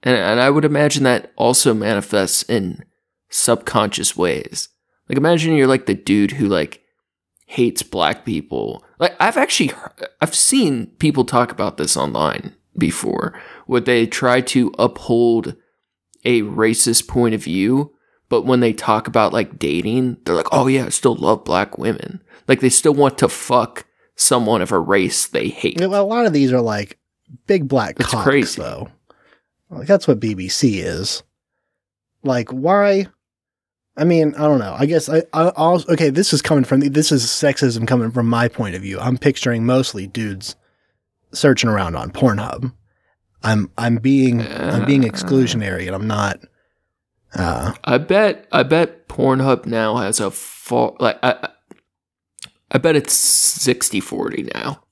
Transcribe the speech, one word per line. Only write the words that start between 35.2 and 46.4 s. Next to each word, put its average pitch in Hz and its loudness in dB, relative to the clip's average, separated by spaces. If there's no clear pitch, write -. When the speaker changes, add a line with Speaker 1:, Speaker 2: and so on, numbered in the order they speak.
Speaker 2:
I 160 2
also, 170 2
okay, 156 2
this 165 0
is 147 2
coming 143 2
from, 135 2
this 143 2
is 127 2
sexism 123 0
coming 117 0
from 117 0
my 117 2
point 104 -4
of 95 -8
view. 98 -8
I'm 123 -2
picturing 120 0
mostly 123 0
dudes 98 -8
searching 131 2
around 95 -2
on - -8
Pornhub. 117 -2
I'm, 110 0
I'm 117 0
being, 127 2
I'm 107 -4
being 139 4
Speaker 1:
Uh, - 0
Speaker 2:
exclusionary, 101 0
and 92 -6
I'm 101 -6
not, 104 -2